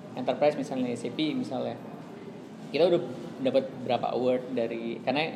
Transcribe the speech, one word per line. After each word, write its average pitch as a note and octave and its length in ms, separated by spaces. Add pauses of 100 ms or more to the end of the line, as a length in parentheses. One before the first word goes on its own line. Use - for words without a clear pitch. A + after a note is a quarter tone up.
(160)
enterprise C#3 400
misalnya C3 400
S A#2 80
A B2 80
P D3+ 240
misalnya, B2 400 (960)
kita D#3 160
udah F3 140 (420)
dapat C3 220 (180)
berapa A#2 320
award B2+ 400
dari, A#2 480
karena D3 320